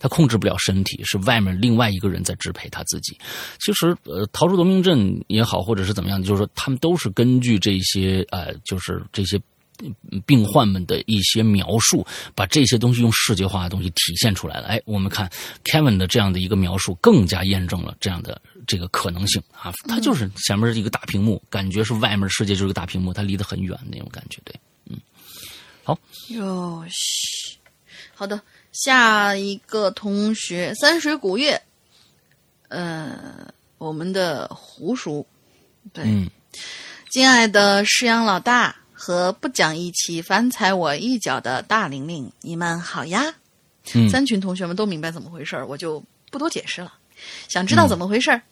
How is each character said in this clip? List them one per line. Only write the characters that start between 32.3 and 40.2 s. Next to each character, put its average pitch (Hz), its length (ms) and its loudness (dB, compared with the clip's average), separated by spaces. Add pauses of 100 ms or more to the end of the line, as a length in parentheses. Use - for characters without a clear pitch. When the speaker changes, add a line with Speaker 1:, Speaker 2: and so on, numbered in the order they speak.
Speaker 2:
呃， 160 840 -12 (240)
我 160 160 -10
们 165 180 -6
的 170 360 -2
胡 - 480 -8
叔， 147 280 -6 (720)
对。 165 100 -12
Speaker 1:
嗯。 104 240 2 (840)
Speaker 2:
亲 262 160 4
爱 240 200 8
的 202 380 6
施 - 220 2
阳 226 180 4
老 190 140 2
大 240 360 2 (240)
和 180 340 0
不 - 140 -8
讲 160 300 0
义 175 140 -6
气、 170 320 -4